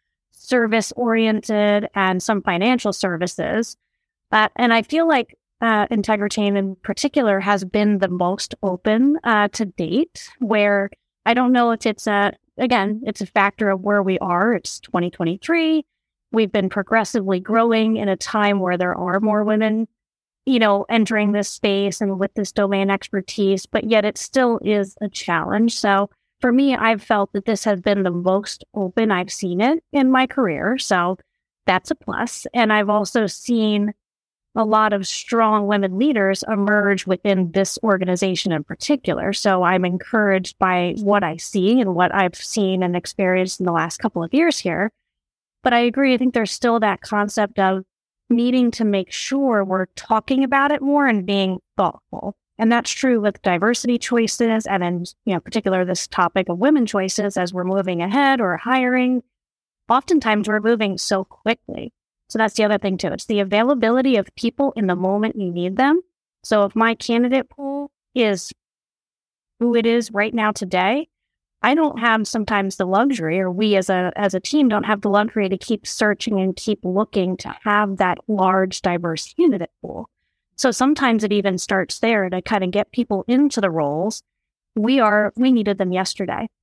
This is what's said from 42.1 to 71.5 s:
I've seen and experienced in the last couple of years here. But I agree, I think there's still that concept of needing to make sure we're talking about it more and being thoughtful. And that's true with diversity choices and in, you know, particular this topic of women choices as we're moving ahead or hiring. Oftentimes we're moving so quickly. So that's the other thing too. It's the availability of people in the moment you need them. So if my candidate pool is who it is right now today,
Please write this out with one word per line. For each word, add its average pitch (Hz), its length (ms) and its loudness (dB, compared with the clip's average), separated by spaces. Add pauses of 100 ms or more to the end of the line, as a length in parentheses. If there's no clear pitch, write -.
I've 185 220 0
seen 190 480 -2
and 180 140 0
experienced 185 640 -2
in 185 60 -2
the 175 60 0
last 165 260 -2
couple 175 260 -4
of 165 100 -6
years 320 240 2
here. 180 320 -2 (720)
But 254 100 2
I 240 80 4
agree, 254 340 2
I - 20 0
think 247 180 0
there's 220 160 0
still 233 300 0
that 202 200 0
concept 208 600 -2
of 190 240 2 (440)
needing 240 440 2
to 226 120 -4
make 202 280 -2
sure 262 500 0
we're 185 320 -2
talking 254 480 0
about 277 300 2
it 285 100 -2
more 285 240 2
and 214 180 2
being 190 360 0 (160)
thoughtful. - 580 -4 (240)
And 226 140 2
that's 233 180 0
true 247 300 0
with 202 220 -2
diversity 220 560 0
choices 226 680 0
and 190 160 0
in, 175 220 -2 (220)
you 190 80 0
know, 165 60 -2
particular 190 440 -2
this - 240 -4
topic 180 400 0
of 175 100 -4
women 262 280 4
choices 196 500 -2
as 180 180 -4
we're 180 100 -4
moving 185 380 -2
ahead 262 380 2
or 180 160 0
hiring. 254 680 0 (640)
Oftentimes 233 600 2
we're 208 120 0
moving 208 380 0
so 190 260 -2
quickly. - 680 -6 (360)
So - 100 -6
that's 220 160 2
the 214 100 2
other 208 140 2
thing 190 180 -2
too. 175 120 -4
It's - 180 -8
the 208 140 0
availability 233 760 2
of 196 200 -2
people 277 400 -2
in 214 100 0
the 180 80 0
moment 196 400 -2
you 190 160 -4
need 180 260 -4
them. 302 240 4 (440)
So 208 200 2
if 196 120 -4
my 226 180 2
candidate 240 560 0
pool 285 400 -8 (240)
is 214 380 0 (1080)
who 240 160 2
it 233 100 2
is 233 280 2
right 208 200 0
now 214 200 0
today, 196 560 -2 (540)